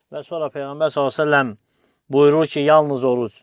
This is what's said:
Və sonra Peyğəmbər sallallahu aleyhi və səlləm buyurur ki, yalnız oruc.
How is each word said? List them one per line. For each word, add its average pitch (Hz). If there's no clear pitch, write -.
Və 147
sonra 160
Peyğəmbər 143
sallallahu 139
aleyhi -
və 156
səlləm 139
buyurur 147
ki, 147
yalnız 147
oruc. 123